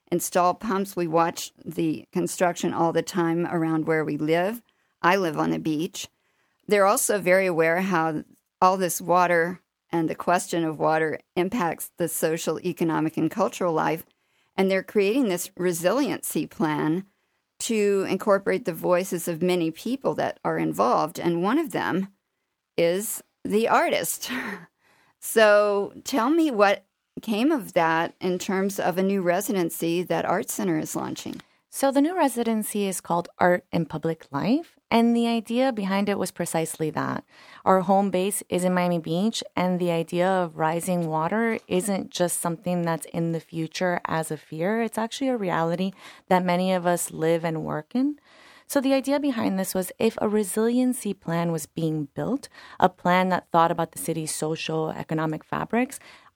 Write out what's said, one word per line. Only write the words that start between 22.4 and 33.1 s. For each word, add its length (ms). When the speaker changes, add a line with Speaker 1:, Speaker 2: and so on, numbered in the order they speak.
Speaker 1:
is 440
the 240
artist. 640
<laughs> 60
So 720
tell 280
me 200
what 360
came 320
of 220
that 480
in 160
terms 420
of 160
a 60
new 180
residency 840
that 220
Art 240
Center 300
is 180
launching. 460
Speaker 2:
So 240
the 80
new 160
residency 680
is 160
called 260